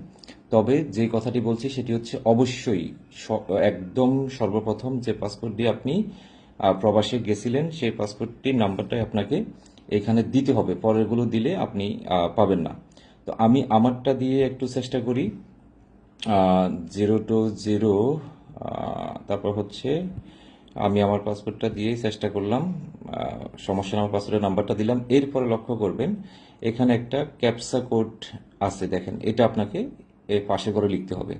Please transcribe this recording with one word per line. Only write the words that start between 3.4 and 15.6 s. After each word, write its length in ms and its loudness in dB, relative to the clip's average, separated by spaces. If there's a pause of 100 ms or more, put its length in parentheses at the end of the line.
একদম 680 2
সর্বপ্রথম 720 -2
যে 120 -2
পাসপোর্ট 420 -6
দিয়ে 140 0
আপনি, 340 -2 (560)
আহ, 140 4
প্রবাসে 460 2
গেছিলেন, 520 -2
সেই 200 -2
পাসপোর্টটির 640 -4
নাম্বারটাই 460 0
আপনাকে 440 -2 (440)
এখানে 340 2
দিতে 300 2
হবে, 220 0
পরেরগুলো 520 2
দিলে 300 0
আপনি, 500 -4
আহ, 300 2
পাবেন 220 4
না। 160 -4 (520)
তো 120 -6
আমি 300 6
আমারটা 460 2
দিয়ে 300 0
একটু 220 -4
চেষ্টা 340 -4
করি, 300 -2 (960)